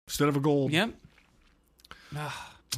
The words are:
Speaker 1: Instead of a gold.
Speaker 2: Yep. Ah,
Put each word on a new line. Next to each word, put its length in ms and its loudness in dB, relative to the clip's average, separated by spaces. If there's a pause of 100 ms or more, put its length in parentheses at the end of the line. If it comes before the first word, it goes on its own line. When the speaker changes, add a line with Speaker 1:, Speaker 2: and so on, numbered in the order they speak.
Speaker 1:
Instead 200 2
of 80 0
a 40 2
gold. 320 2
Speaker 2:
Yep. 220 0 (1200)
Ah, 380 -10 (240)